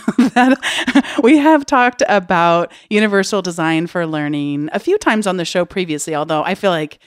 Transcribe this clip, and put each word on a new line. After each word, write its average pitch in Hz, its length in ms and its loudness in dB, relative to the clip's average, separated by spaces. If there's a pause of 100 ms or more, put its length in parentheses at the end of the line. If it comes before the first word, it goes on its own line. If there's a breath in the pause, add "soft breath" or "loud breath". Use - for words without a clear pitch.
(180)
that - 1040 0
we 285 160 6
have 294 260 4
talked 247 420 0
about 175 640 2 (200 loud breath)
universal 208 500 0
design 165 460 -2
for 170 200 -4
learning 147 680 -4
a 202 40 -4
few 381 200 0
times 214 280 0
on 185 120 -2
the 165 80 -4
show 180 180 -2
previously, 165 500 -6
although 151 300 -2
I 180 100 -4
feel 190 160 -2
like, 156 360 -4